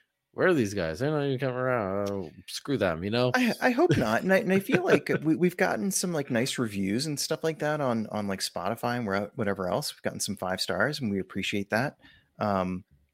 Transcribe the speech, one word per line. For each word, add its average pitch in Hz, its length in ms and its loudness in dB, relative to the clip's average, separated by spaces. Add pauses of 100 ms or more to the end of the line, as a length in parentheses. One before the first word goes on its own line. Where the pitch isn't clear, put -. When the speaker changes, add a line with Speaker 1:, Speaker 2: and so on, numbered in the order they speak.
(340)
Speaker 1:
"Where - 140 2
are 185 60 6
these 110 200 2
guys? 80 260 -2
They're 139 120 0
not 147 140 0
even 131 140 -2
coming 131 160 -2
around. 104 540 0
Oh, 95 200 -4 (180)
screw - 300 -4
them," 87 260 0
you 101 80 -4
know? 123 240 2
Speaker 2:
I, 247 260 4
I 262 100 4
hope 330 260 4
not. 110 260 2
And 185 100 2
I, 190 40 6
and 185 140 2
I 220 80 4
feel 196 240 0
like 233 340 4
Speaker 1:
<laughs> - 60 -4
Speaker 2:
we, 156 120 4
we've 175 220 2
gotten 196 340 0
some, 185 220 -2
like, 147 180 -2
nice 120 280 0
reviews 104 460 0
and 147 140 -4
stuff - 240 -4
like 160 160 -2
that 151 220 0
on, 117 300 0
on, 104 160 -2
like, 95 140 -2
Spotify 101 560 -2
and 120 100 -4
where, 98 280 0
whatever 98 340 0
else. 123 240 -2
We've - 80 -20
gotten - 180 -6
some 101 180 -4
five 92 240 -2
stars, 117 380 0
and 120 120 -2
we 98 80 0
appreciate 98 500 -4
that. 123 280 0 (420)
Um, 95 440 0 (300)